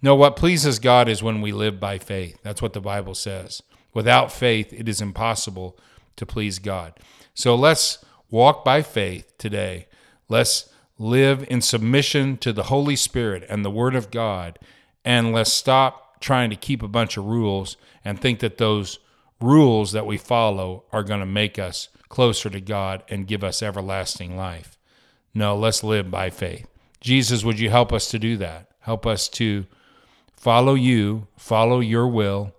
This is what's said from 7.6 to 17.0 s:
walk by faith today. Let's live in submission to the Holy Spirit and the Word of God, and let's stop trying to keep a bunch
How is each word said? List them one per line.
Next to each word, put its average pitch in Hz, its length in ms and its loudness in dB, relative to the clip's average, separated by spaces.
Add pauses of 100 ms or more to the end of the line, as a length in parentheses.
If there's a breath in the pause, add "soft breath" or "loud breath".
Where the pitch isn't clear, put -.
walk 127 340 4
by 135 160 4
faith 95 560 -6
today. 98 520 -8 (380 soft breath)
Let's - 440 0 (320 soft breath)
live 135 460 2
in 123 140 -2
submission 135 760 0
to 120 160 -4
the 101 120 -4
Holy 143 300 0
Spirit 110 540 -4
and 104 160 -4
the 98 60 -4
Word 120 240 0
of 107 160 -4
God, 98 480 -6 (440 soft breath)
and 117 300 2
let's 113 180 2
stop - 680 0
trying 123 300 0
to 101 60 -6
keep 123 260 -4
a 107 60 -8
bunch 110 280 -2